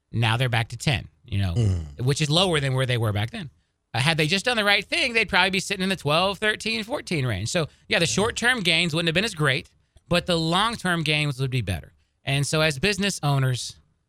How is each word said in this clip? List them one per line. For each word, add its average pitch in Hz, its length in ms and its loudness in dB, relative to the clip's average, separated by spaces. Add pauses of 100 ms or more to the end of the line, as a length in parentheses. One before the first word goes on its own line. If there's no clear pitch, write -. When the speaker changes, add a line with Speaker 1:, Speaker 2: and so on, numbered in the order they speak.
(120)
Speaker 1:
Now 113 240 2
they're 127 120 0
back 117 200 0
to 120 80 -12
ten, - 320 -2 (160)
you 98 140 -4
know, 92 160 0
Speaker 2:
Mm. 90 480 0
Speaker 1:
which 139 200 0
is 143 80 0
lower 170 300 2
than 135 140 0
where 131 120 0
they 123 120 0
were 110 140 0
back 107 180 -2
then. 190 200 -10 (440)
Uh, - 60 0
had 160 180 2
they 156 80 4
just 190 180 0
done 247 120 0
the 214 80 0
right 202 200 2
thing, 294 280 -2
they'd 226 160 0
probably 190 220 4
be 190 100 -2
sitting 190 220 -4
in 185 60 0
the 190 80 0
twelve, 175 420 0
thirteen, 220 460 -2
fourteen 202 420 -4
range. 101 220 -4
So, 170 200 -2 (200)
yeah, 214 100 2
the 170 80 2
short-term 233 540 0
gains 170 340 2
wouldn't 170 140 0
have 156 60 0
been 190 100 2
as 220 100 -4
great, 147 340 0 (400)
but 175 180 0
the 175 100 2
long-term 175 680 0
gains 147 380 0
would 135 100 -2
be 123 120 -2
better. 90 300 -6 (320)
And 139 220 0
so 156 140 0
as 156 180 0
business 196 440 0
owners, 135 540 0 (320)